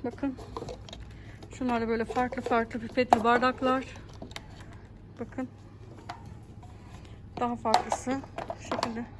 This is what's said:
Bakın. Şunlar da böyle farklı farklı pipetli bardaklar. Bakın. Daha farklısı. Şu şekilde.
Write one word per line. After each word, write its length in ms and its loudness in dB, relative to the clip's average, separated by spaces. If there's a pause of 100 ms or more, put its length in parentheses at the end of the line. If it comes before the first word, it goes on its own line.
Bakın. 300 -2 (1200)
Şunlar 220 2
da 80 2
böyle 160 2
farklı 380 0
farklı 380 2
pipetli 440 6
bardaklar. 600 6 (1400)
Bakın. 280 -6 (1900)
Daha 160 2
farklısı. 640 4 (400)
Şu 80 -12
şekilde. 360 0 (160)